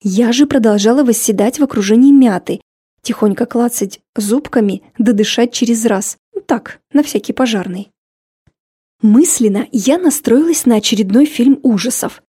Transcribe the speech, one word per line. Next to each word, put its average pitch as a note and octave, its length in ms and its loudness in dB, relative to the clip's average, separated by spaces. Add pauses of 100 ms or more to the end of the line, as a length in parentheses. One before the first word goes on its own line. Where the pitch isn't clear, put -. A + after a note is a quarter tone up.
Я G#3+ 300 0
же C4+ 140 2
продолжала A3+ 580 2
восседать A3 560 0
в D4 40 2
окружении A#3 480 2
мяты, A#3 500 2 (400)
тихонько G#3+ 440 -4
клацать A#3 540 -4 (160)
зубками G#3+ 680 -2 (140)
да A#3 140 2
дышать A3 400 0
через A3+ 340 -2
раз. G3+ 320 -2 (280)
Так, - 340 -6 (140)
на D4 100 2
всякий A#3+ 300 -6
пожарный. G3+ 580 -4 (1120)
Мысленно A3 680 2
я C4 260 0
настроилась D#4 680 0
на A#3 120 4
очередной G#3+ 480 2
фильм C4+ 380 0
ужасов, A3 600 -4 (140)